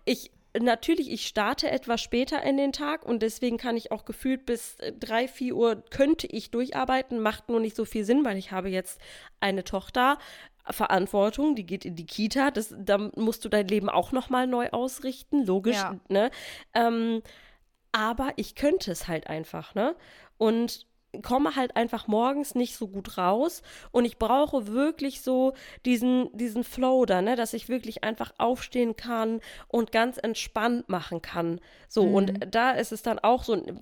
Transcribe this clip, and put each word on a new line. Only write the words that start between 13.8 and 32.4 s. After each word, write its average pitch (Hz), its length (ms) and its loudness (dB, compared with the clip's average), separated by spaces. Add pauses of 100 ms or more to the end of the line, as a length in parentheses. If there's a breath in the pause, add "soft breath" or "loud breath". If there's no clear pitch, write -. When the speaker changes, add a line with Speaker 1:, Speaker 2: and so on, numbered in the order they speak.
Speaker 1:
auch - 220 2
noch 254 180 -2
mal 254 160 2
neu 240 240 0
ausrichten, 262 760 -2
logisch, 196 320 2
Speaker 2:
Ja. 190 200 -4 (120)
Speaker 1:
ne? 202 220 4 (420 loud breath)
Ähm, 226 500 2 (720 loud breath)
aber 226 440 0
ich - 180 -6
könnte 294 380 0
es - 160 -8
halt 165 180 -4
einfach, 156 480 -10
ne? 247 200 0 (440 loud breath)
Und 226 480 0 (360)
komme 277 340 2
halt 254 200 0
einfach 233 320 0
morgens 262 460 2
nicht 247 220 0
so 214 120 -8
gut 196 280 -10
raus 214 460 2 (280 loud breath)
und 240 140 4
ich 233 140 -4
brauche 254 480 2
wirklich 269 560 -2
so 262 320 2 (320 loud breath)
diesen, 254 500 4
diesen 226 260 -2
Flow 254 440 2
da, 185 160 2
ne, 233 140 2
dass 233 180 -2
ich 226 160 -8
wirklich 233 340 -6
einfach 220 320 -6
aufstehen 240 600 0
kann 226 440 -4 (280 loud breath)
und 233 240 0
ganz 233 260 2
entspannt - 720 -2
machen 170 320 -4
kann. 170 360 -2 (300 loud breath)
So, 214 160 4
Speaker 2:
Mhm. 202 100 4
Speaker 1:
und 196 400 2